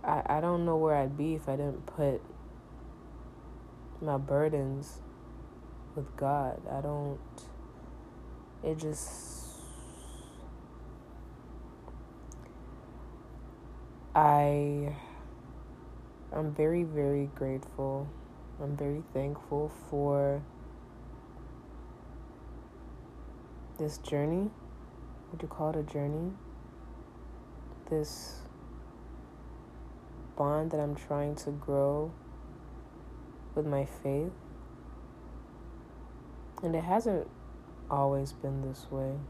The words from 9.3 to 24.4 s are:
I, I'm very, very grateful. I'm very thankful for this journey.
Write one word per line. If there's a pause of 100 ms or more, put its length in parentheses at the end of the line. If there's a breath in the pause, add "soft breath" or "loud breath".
I, (1400 loud breath)
I'm
very,
very
grateful. (540)
I'm
very (100)
thankful (180)
for (3500)
this
journey. (840)